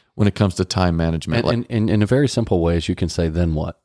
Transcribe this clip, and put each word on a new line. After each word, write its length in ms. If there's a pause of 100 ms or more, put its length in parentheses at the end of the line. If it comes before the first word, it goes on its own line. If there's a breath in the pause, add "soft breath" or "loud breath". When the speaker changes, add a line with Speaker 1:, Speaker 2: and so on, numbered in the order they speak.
(160 soft breath)
Speaker 1:
when 120
it 80
comes 200
to 100
time 320
management. 420
Speaker 2:
And, 80
Speaker 1:
Like 80
Speaker 2:
and, 140
and 200
in 120
a 40
very 220
simple 320
way 160
is 140
you 60
can 120
say, 220
"Then 240
what? 320